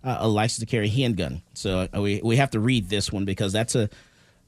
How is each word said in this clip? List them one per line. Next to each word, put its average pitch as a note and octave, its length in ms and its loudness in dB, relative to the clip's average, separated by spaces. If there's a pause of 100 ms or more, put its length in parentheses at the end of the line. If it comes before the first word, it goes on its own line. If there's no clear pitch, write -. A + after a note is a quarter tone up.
uh, B2+ 180 -2
a G#2+ 80 2
license A2 320 0
to A2+ 60 -6
carry G#2+ 220 0
handgun. G2 540 0 (100)
So, F#2 420 -2
uh, F#2+ 60 0
we, G2+ 240 0
we A#2 120 4
have C#3 160 4
to A2+ 60 0
read A2 300 2
this G2+ 240 -2
one G2 140 -2
because G2 260 -2
that's G#2+ 220 0
a, A2 160 2 (580)